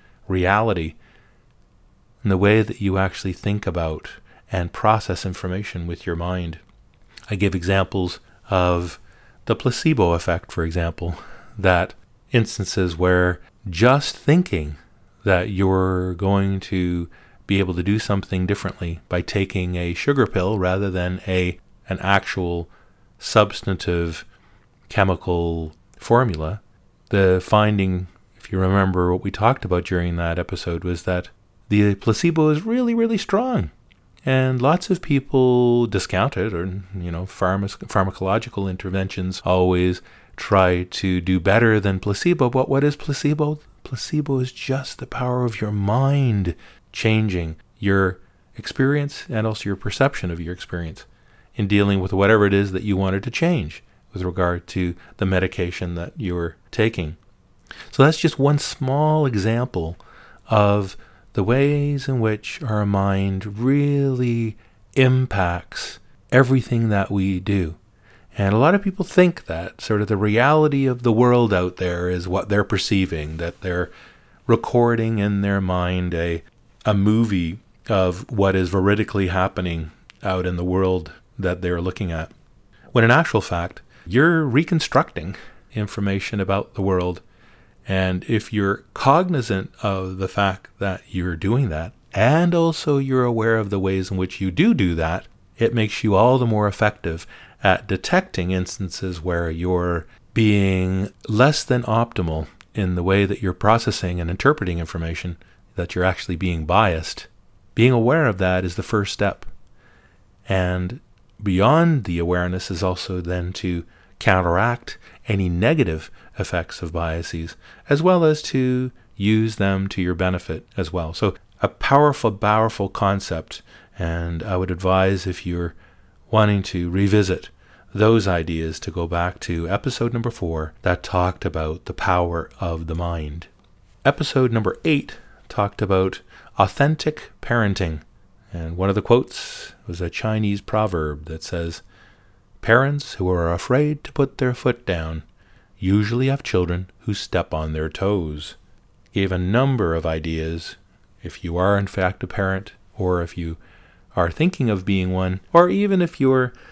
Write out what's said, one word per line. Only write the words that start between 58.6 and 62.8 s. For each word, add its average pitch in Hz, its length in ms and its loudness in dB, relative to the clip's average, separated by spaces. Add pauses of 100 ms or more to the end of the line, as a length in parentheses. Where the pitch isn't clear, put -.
example 113 720 -2 (520)
of 104 480 2 (360)
the 104 100 0
ways 143 640 0
in 131 120 0
which 110 420 -2
our 107 220 0